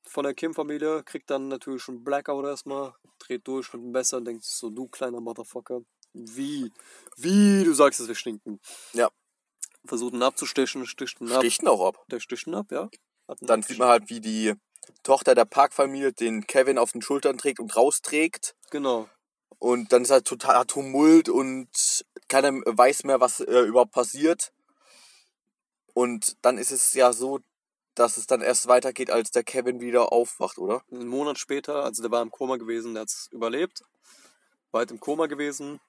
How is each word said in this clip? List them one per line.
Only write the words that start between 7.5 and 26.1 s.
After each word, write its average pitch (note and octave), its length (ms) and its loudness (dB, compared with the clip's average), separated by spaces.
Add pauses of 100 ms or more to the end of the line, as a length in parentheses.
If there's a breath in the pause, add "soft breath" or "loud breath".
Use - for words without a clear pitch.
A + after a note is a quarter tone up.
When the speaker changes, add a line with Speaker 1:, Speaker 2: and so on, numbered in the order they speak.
Speaker 1:
du E3 80 6
sagst, C#3 260 4
dass A#2+ 80 -8
wir A2+ 80 -8
stinken.“ G#2 460 -10 (320 loud breath)
Speaker 2:
Ja. A#2 160 2 (760)
Speaker 1:
Versucht A#2+ 300 -6
ihn A#2+ 100 -2
abzustechen, C3 640 -2
sticht - 320 -14
ihn A#2 120 -10
ab. B2+ 100 2
Speaker 2:
Sticht B2 200 0
ihn - 60 2
auch G2 180 4
ab. - 240 -2
Speaker 1:
Der C3+ 120 -8
sticht - 260 -12
ihn E3 80 -8
ab, G3+ 160 -8
ja. D#3+ 180 -6 (380)
Hat - 140 -14
ihn - 60 -8
Speaker 2:
Dann A2+ 120 4
Speaker 1:
abgest- G#2 80 -8
Speaker 2:
sieht A2 120 -10
man B2 100 4
halt, A2+ 200 4
wie A#2 120 -12
die A2 320 -2 (500)
Tochter C3+ 320 4
der A#2 100 6
Park-Familie C#3 680 0
den A2 340 -4
Kevin C3+ 300 2
auf A#2 160 0
den A#2+ 80 -8
Schultern C#3 360 -2
trägt C#3 220 -4
und A2+ 160 -10
rausträgt. D3 800 0 (160)
Speaker 1:
Genau. B2+ 380 -4 (500)
Speaker 2:
Und A#2+ 320 0
dann B2 120 6
ist B2 80 2
halt C3 140 6
total B2 400 4
Tumult D3 640 6
und C3 400 -2 (600)
keiner C#3 220 4 (140)
weiß B2 380 4
mehr, C3+ 160 0
was, B2 220 0
äh, B2 220 4
überhaupt A#2 280 4
passiert. C#3 640 -2 (1400 soft breath)
Und A#2+ 480 0